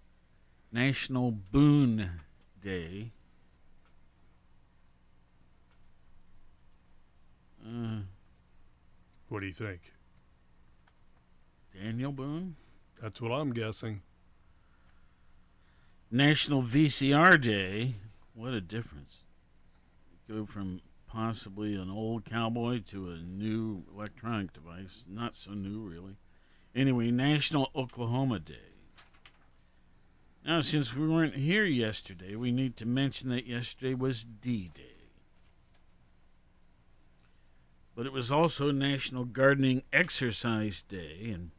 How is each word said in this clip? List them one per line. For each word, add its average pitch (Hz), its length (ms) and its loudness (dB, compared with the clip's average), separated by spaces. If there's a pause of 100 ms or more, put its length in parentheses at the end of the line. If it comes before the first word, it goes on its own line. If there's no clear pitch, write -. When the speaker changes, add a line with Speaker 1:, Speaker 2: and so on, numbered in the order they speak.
(720)
Speaker 1:
National 123 600 0
Boon 113 880 4 (400)
Day. 95 500 -8 (4000)
Uh, 113 360 -6 (1200)
Speaker 2:
What 107 140 -6
do 98 60 -6
you 92 60 -8
think? 98 380 -10 (1800)
Speaker 1:
Daniel 113 400 -6
Boone? 151 420 -8 (460)
Speaker 2:
That's 110 180 -10
what 117 140 -4
I'm 143 180 -2
guessing. 110 520 -6 (2000)
Speaker 1:
National 143 520 4
V 131 260 4
C 139 240 2
R 165 260 10
Day. 110 580 0 (380)
What 117 200 -8
a 110 80 -2
difference. 85 600 -12 (1080)
Go 107 160 -6
from 98 340 -8 (280)
possibly 107 680 -4
an 92 140 -6
old 110 340 -4
cowboy 117 680 -2
to 95 180 -8
a 85 80 -10
new 104 680 -4 (100)
electronic 104 600 -6
device. 85 560 -16
Not 113 260 -8
so - 160 -18
new, 101 300 -8
really. 95 340 -14 (580)
Anyway, 123 380 4
National 139 640 2
Oklahoma 123 640 0
Day. 73 300 -14 (1800)
Now, 160 140 4
since 143 340 2
we 147 140 0
weren't 160 280 4
here 170 280 2
yesterday, 107 720 -2
we 123 160 0
need 127 240 0
to 113 100 -10
mention 127 440 0
that 123 180 -4
yesterday 123 460 -4
was 127 320 -2
D-Day. 104 840 -8 (3000)
But 120 100 -6
it 139 60 -6
was 127 180 -4
also 147 400 4
National 139 540 0
Gardening 131 600 4 (100)
Exercise 117 880 0
Day, 92 520 -10
and 85 260 -8